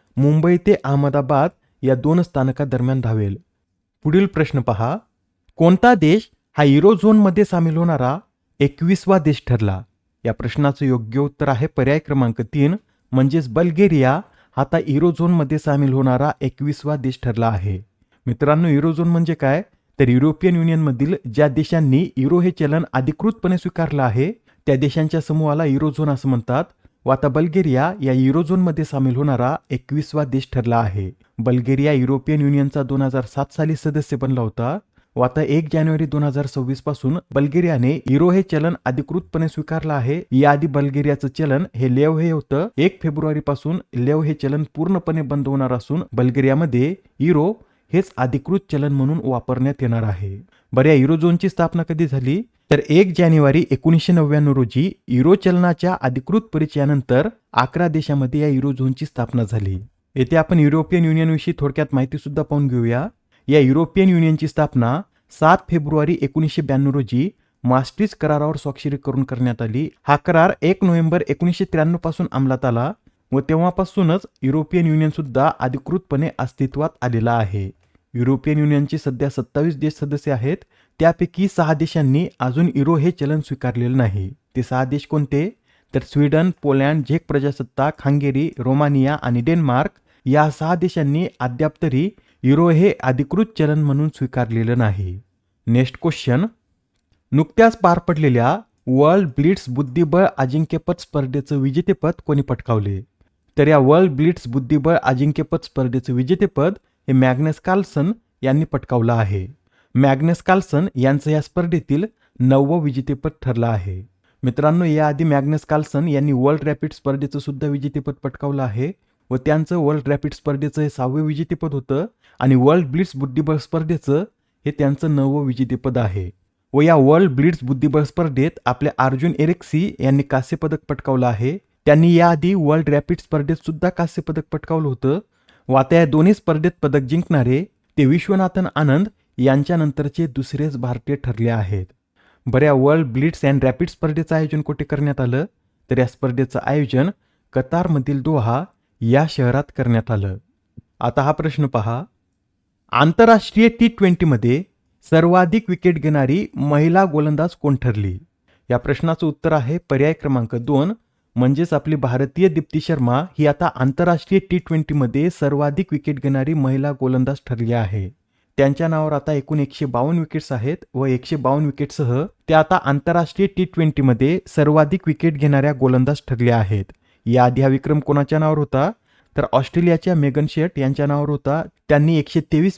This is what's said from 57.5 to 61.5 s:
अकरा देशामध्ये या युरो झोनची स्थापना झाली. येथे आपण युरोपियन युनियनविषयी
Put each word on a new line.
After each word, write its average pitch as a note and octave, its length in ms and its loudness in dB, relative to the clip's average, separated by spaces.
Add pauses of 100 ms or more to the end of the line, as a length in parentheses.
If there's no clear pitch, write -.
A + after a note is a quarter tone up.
अकरा E3 340 0
देशामध्ये D3 520 -2
या D3+ 80 0
युरो C#3 260 0
झोनची C3 320 -4
स्थापना A#2 380 -4
झाली. G2 360 -4 (360)
येथे C3 200 0
आपण D#3+ 240 2
युरोपियन D#3+ 460 2
युनियनविषयी D#3+ 540 0